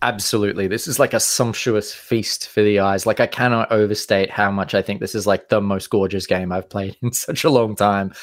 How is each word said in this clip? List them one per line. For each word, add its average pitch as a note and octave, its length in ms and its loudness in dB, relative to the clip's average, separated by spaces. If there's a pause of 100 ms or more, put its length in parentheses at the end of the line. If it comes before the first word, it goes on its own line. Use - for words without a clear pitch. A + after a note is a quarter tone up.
absolutely. G#2 680 0
This G#2+ 180 -4
is C3+ 120 -6
like C3 160 4
a A2+ 60 2
sumptuous A2+ 720 0
feast - 540 -4
for G#2+ 140 0
the G#2 180 4
eyes. G2 260 0
Like, A2 140 0
I A#2+ 60 4
cannot A#2+ 460 0
overstate G#2 580 2
how G2+ 200 0
much G2 240 -4
I G2 80 2
think G2+ 180 -6
this G2+ 140 -6
is, G2+ 120 -2
like, G2 220 0
the G#2+ 140 4
most G2 280 -2
gorgeous G2 360 0
game F#2 260 0
I've F#2 160 -4
played G2+ 300 -6
<laughs> - 40 -10
in A#2+ 100 -2
such - 320 -6
a E3 60 4
long A2+ 240 2
time. G2 380 2 (100)